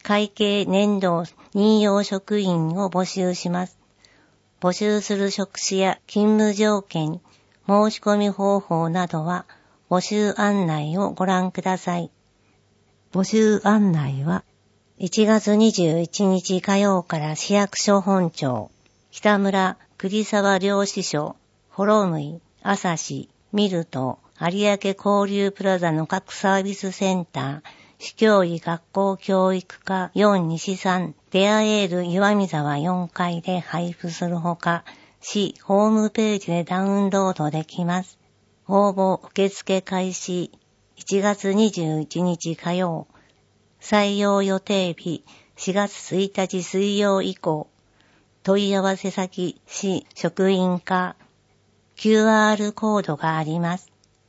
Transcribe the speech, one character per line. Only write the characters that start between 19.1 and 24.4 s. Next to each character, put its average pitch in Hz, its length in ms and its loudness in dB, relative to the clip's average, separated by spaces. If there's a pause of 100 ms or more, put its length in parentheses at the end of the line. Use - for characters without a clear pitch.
北 208 260 2
村、 196 400 0 (220)
栗 208 240 -2
沢 196 340 2
両 196 280 0
支 196 180 -6
所、 - 320 -4 (400)
幌 202 300 2
向、 160 340 -4 (220)
朝 190 320 0
日、 139 360 -8 (220)
見 208 160 2
る 175 180 -2
と、 131 340 -6 (200)
有 165 120 0